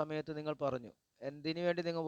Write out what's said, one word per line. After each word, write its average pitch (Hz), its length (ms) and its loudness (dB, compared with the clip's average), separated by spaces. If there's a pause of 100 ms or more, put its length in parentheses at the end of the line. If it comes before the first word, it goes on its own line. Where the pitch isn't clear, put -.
സമയത്ത് 156 380 0
നിങ്ങൾ 151 160 -2 (100)
പറഞ്ഞു. 127 280 0 (360)
എന്തിനു 147 360 -2
വേണ്ടി 175 220 4
നിങ്ങൾ 170 220 0